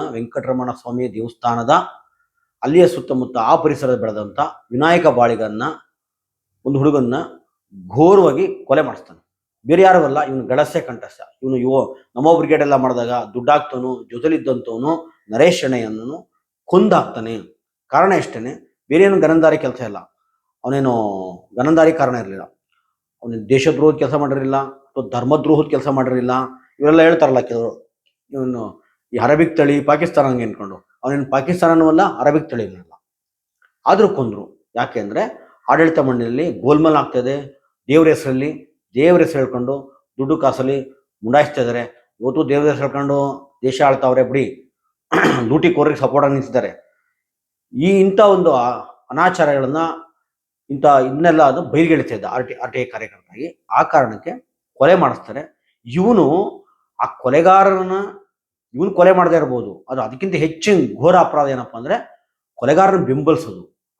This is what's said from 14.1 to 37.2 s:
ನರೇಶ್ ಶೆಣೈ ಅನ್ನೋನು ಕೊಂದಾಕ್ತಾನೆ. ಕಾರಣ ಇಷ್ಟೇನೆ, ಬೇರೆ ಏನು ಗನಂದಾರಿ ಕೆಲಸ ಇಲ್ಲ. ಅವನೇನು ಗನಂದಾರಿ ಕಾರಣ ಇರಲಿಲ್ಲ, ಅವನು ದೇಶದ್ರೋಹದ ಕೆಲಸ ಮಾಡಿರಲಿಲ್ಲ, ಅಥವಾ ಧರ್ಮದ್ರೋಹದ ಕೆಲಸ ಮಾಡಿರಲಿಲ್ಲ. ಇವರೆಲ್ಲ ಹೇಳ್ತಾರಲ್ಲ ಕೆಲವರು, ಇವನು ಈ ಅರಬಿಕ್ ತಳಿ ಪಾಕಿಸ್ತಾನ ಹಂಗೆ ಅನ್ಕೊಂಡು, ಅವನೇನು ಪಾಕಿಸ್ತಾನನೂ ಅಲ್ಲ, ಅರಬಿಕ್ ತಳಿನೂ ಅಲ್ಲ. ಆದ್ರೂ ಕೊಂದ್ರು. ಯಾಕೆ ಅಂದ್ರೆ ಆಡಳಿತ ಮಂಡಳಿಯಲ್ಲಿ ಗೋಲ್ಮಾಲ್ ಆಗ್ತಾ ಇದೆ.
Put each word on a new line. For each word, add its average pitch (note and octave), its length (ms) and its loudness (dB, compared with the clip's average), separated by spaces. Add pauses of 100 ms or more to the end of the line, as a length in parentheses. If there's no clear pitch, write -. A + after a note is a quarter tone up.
ನರೇಶ್ D#3+ 300 2
ಶೆಣೈ B2+ 220 -2
ಅನ್ನೋನು A2+ 500 -12 (320)
ಕೊಂದಾಕ್ತಾನೆ. D3+ 760 0 (480)
ಕಾರಣ F3 260 2
ಇಷ್ಟೇನೆ, B2+ 760 -8
ಬೇರೆ E3 160 4
ಏನು G3 160 4
ಗನಂದಾರಿ D#3 380 4
ಕೆಲಸ C3 220 -6
ಇಲ್ಲ. G#2 180 -10 (640)
ಅವನೇನು C3 280 0 (640)
ಗನಂದಾರಿ D#3+ 340 4
ಕಾರಣ C3+ 240 -2
ಇರಲಿಲ್ಲ, F#2+ 260 -10 (800)
ಅವನು A2+ 260 -12
ದೇಶದ್ರೋಹದ C#3 480 2
ಕೆಲಸ C#3+ 180 -4
ಮಾಡಿರಲಿಲ್ಲ, C3+ 420 -2
ಅಥವಾ C3 640 -8
ಧರ್ಮದ್ರೋಹದ D3+ 500 2
ಕೆಲಸ C#3+ 180 -2
ಮಾಡಿರಲಿಲ್ಲ. B2+ 420 -2 (500)
ಇವರೆಲ್ಲ D#3 220 4
ಹೇಳ್ತಾರಲ್ಲ D#3 380 4
ಕೆಲವರು, A#2 520 -8 (400)
ಇವನು B2 500 -8 (300)
ಈ A#2+ 40 -6
ಅರಬಿಕ್ D3+ 400 2
ತಳಿ C#3+ 240 2
ಪಾಕಿಸ್ತಾನ D3 460 0
ಹಂಗೆ B2 180 -2
ಅನ್ಕೊಂಡು, G2 320 -12 (280)
ಅವನೇನು C#3 260 -4
ಪಾಕಿಸ್ತಾನನೂ E3 580 2
ಅಲ್ಲ, D#3+ 140 4
ಅರಬಿಕ್ D3 480 0
ತಳಿನೂ F#2 320 -10
ಅಲ್ಲ. - 100 -20 (920)
ಆದ್ರೂ G3 220 4
ಕೊಂದ್ರು. G#2+ 680 -8
ಯಾಕೆ A#2+ 240 -4
ಅಂದ್ರೆ A#2 500 -8 (180)
ಆಡಳಿತ D#3+ 300 2
ಮಂಡಳಿಯಲ್ಲಿ B2 640 -2
ಗೋಲ್ಮಾಲ್ D3+ 360 2
ಆಗ್ತಾ C3+ 220 -2
ಇದೆ. C#3 440 -6 (260)